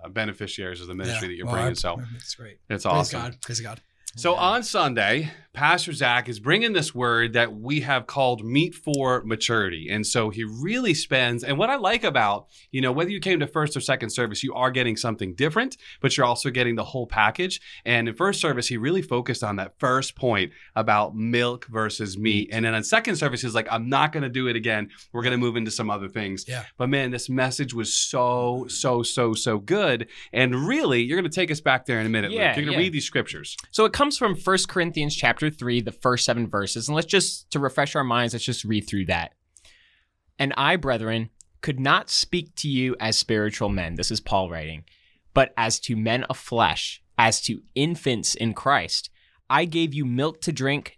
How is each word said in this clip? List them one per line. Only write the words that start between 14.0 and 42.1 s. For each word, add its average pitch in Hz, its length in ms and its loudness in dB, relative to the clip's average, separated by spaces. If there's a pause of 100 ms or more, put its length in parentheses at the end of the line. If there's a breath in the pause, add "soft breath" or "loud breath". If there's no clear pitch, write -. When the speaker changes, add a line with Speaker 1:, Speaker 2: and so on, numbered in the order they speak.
Speaker 1:
service, 110 340 -2
you 131 100 -4
are 127 160 2
getting 120 280 0
something 104 360 -4
different, 160 440 0 (240 loud breath)
but 139 160 2
you're 135 80 4
also 120 240 0
getting 120 260 0
the 110 80 -2
whole 123 240 -6
package. 113 540 2 (240 loud breath)
And 117 240 2
in 113 60 -6
first 196 260 0
service, 131 260 0
he 123 80 -2
really 156 260 0
focused 123 440 -2
on 104 120 -2
that 92 220 -8
first 131 380 0
point 101 340 2 (240 loud breath)
about 107 400 2
milk 120 520 0
versus 107 500 -4
meat. 107 340 2
And 113 140 0
then 113 80 0
in 110 100 -2
second 220 320 0
service, 139 260 -2
he's 117 140 -4
like, 110 160 0
"I'm 117 160 -2
not 143 240 2
gonna 147 180 -4
do 127 180 -2
it 117 100 0
again. 110 320 0 (240 loud breath)
We're 120 100 -2
gonna 123 140 2
move 120 180 2
into 110 160 -2
some 110 180 -4
other 98 200 -4
things." 98 400 -6
Speaker 2:
Yeah. 123 160 -8 (120)
Speaker 1:
But 127 120 -2
man, 135 220 0
this 123 180 -8
message 127 440 -2
was 110 200 -4
so, 123 760 0
so, 123 360 0
so, 117 300 0
so 110 260 0
good. 127 480 0 (260 loud breath)
And 127 340 2
really, 208 340 2
you're 135 160 0
gonna 180 120 0
take 175 220 0
us 151 100 -4
back 131 240 2
there 117 160 0
in 110 40 0
a 113 40 0
minute, 113 220 0
Luke. 220 100 -2
Speaker 3:
Yeah, 139 160 4
Speaker 1:
You're 147 80 0
gonna 156 120 0
Speaker 3:
yeah. 175 60 4
Speaker 1:
read 180 100 0
these 139 120 -4
scriptures. - 500 -4 (160 loud breath)
Speaker 3:
So 220 140 4
it 214 80 2
comes 285 240 2
from 202 180 0
First 190 320 0
Corinthians 165 480 -2
chapter 123 300 2
three, 123 340 0
the 110 120 -2
first - 340 0
seven 117 220 2
verses. 110 400 -4
And 151 80 -2
let's 165 100 0
just, - 460 0
to 147 80 -2
refresh 139 360 0
our 143 80 2
minds, 120 300 0
let's 117 100 -6
just - 200 -4
read 104 240 -2
through 98 180 -2
that. 85 280 -2 (1080 soft breath)
"And 139 180 -2
I, 151 180 4
brethren, 113 540 0 (320)
could 131 180 -2
not 151 300 2
speak - 460 -2